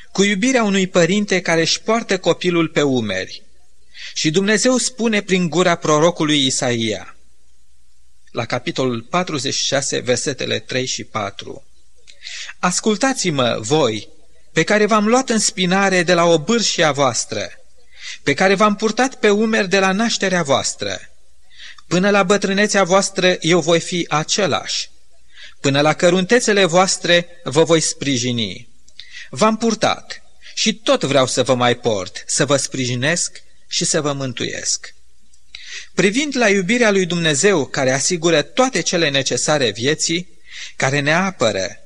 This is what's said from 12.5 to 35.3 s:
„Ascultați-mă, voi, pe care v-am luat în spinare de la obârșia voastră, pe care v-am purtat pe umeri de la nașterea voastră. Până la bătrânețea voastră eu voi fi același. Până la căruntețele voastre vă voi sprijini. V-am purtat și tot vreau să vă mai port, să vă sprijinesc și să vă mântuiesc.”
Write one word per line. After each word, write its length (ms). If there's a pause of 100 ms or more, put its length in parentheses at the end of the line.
„Ascultați-mă, 1000
voi, 480 (440)
pe 120
care 220
v-am 200
luat 220
în 100
spinare 640
de 120
la 100
obârșia 680
voastră, 580 (720)
pe 120
care 200
v-am 220
purtat 380
pe 160
umeri 380
de 100
la 140
nașterea 500
voastră. 580 (880)
Până 240
la 120
bătrânețea 600
voastră 560
eu 200
voi 200
fi 280
același. 840 (680)
Până 200
la 140
căruntețele 680
voastre 640 (160)
vă 200
voi 160
sprijini. 880 (600)
V-am 260
purtat 640 (320)
și 200
tot 300
vreau 220
să 160
vă 120
mai 220
port, 500
să 200
vă 100
sprijinesc 840 (260)
și 160
să 160
vă 120
mântuiesc.” 800 (1000)